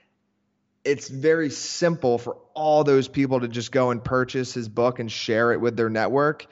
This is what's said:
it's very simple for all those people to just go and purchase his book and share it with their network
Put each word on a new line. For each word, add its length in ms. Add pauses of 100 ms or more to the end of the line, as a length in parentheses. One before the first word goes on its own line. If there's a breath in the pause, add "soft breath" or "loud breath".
(840 soft breath)
it's 240
very 400
simple 720
for 180 (180)
all 300
those 240
people 320
to 80
just 240
go 180
and 140
purchase 480
his 160
book 300
and 120
share 420
it 80
with 160
their 120
network 640